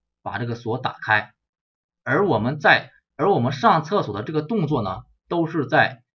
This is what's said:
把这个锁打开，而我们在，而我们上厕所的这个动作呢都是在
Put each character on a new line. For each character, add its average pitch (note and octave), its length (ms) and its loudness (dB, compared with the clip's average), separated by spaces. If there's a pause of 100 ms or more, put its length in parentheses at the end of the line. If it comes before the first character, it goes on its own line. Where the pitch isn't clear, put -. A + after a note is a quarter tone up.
(220)
把 - 160 -8
这 A#2 60 -4
个 A#2 100 -4
锁 A2+ 220 -6
打 - 240 -6
开， G#2+ 320 0 (720)
而 D3+ 220 0
我 B2+ 120 2
们 B2+ 200 -2
在， D3+ 320 2 (260)
而 F3+ 160 2
我 D3 80 2
们 B2+ 120 0
上 F3+ 300 4
厕 F#3+ 200 -2
所 G2+ 120 -6
的 G2+ 80 -6
这 D#3 120 -8
个 D3+ 80 0
动 F3 240 -2
作 C3+ 160 0
呢 F#2+ 220 -6 (240)
都 E3+ 180 0
是 D#3+ 200 -4
在 B2 360 0 (140)